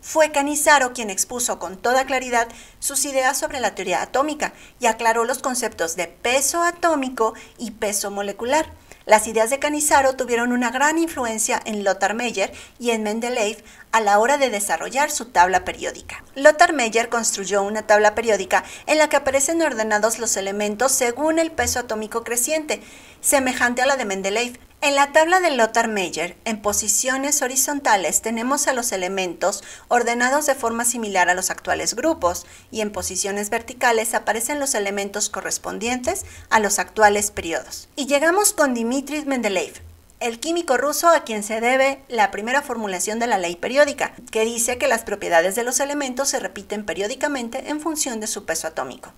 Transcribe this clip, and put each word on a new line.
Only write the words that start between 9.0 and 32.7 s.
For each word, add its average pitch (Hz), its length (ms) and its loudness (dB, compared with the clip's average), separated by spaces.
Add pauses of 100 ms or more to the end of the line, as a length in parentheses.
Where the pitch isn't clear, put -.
Las 214 220 6
ideas 220 240 0
de 277 80 -2
Canizaro 294 560 2
tuvieron 247 380 0
una 247 180 0
gran 285 260 2
influencia 247 680 -2
en 214 180 -6
Lothar 196 320 0
Meyer 226 380 -2 (260)
y 240 120 -2
en 226 120 0
Mendeleev 220 580 -2 (300)
a 226 100 4
la 208 200 4
hora 269 180 4
de 277 100 2
desarrollar 202 600 -2
su 277 140 -6
tabla 180 400 4
periódica. - 600 -10 (120)
Lothar 302 360 8
Meyer 233 360 0
construyó 202 560 0
una 214 200 -4
tabla 214 300 6
periódica 202 480 2 (240)
en 302 120 4
la 302 100 6
que 302 80 2
aparecen 277 440 2
ordenados 220 600 2
los 220 160 -2
elementos 208 560 0
según 285 480 0
el 330 100 0
peso 247 300 -2
atómico 220 420 -6
creciente, 262 580 -2 (400)
semejante 254 640 0
a 254 40 2
la 277 100 2
de 254 80 -4
Mendeleev. 202 520 -2 (240)
En 285 160 2
la 277 160 2
tabla 330 260 6
de 349 140 2
Lothar 233 340 2
Meyer, 180 580 -4
en 214 160 -4
posiciones 254 800 0
horizontales 254 800 0
tenemos 233 460 -2
a 302 60 2
los 240 180 -2
elementos 185 720 -2 (240)
ordenados 240 600 2
de 269 100 2
forma 233 280 -2
similar 202 440 0
a 180 60 4
los 185 160 -4
actuales 165 440 -4
grupos, 214 520 -2 (260)